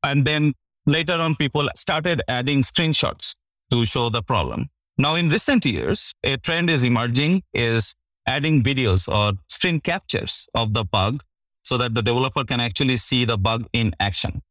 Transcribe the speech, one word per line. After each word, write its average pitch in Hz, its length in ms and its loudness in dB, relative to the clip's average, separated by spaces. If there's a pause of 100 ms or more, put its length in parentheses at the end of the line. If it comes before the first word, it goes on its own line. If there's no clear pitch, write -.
And 139 220 2
then 151 280 2 (320)
later 160 280 2
on, 165 220 0
people 143 400 -2
started 160 520 -2
adding 131 340 0
screenshots - 720 -2 (360)
to 120 140 2
show 120 240 0
the 110 120 -2
problem. 85 480 -4 (280)
Now, 147 180 2
in 170 140 0
recent 208 360 2
years, 92 480 -2 (100)
a 135 140 -2
trend 170 320 -2
is 143 140 4
emerging 123 600 2 (100)
is 113 420 0 (320)
adding 143 340 2
videos 117 460 2
or 104 400 0
screen 170 320 0
captures - 760 -4
of 110 200 0
the 113 100 -2
bug 104 400 -2 (400)
so 127 140 0
that 117 180 0
the 120 60 2
developer 127 420 0
can 123 160 -2
actually 120 380 0
see 123 280 2
the 113 120 0
bug 113 360 0
in 113 260 0
action. - 520 -4